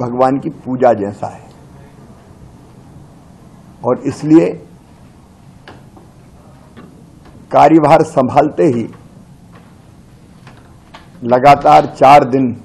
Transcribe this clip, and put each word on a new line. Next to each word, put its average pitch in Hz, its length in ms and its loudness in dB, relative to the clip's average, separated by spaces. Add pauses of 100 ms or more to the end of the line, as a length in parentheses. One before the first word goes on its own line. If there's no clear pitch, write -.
भगवान 127 380 -4
की 151 200 -10
पूजा 127 360 -2
जैसा 104 320 -10
है - 240 -20 (2250)
और 120 240 -4
इसलिए 156 400 0 (3000)
कार्यभार 151 540 4
संभालते 143 600 -2
ही 117 180 -4 (2500)
लगातार 143 640 2 (100)
चार 139 340 4
दिन 135 140 -2 (200)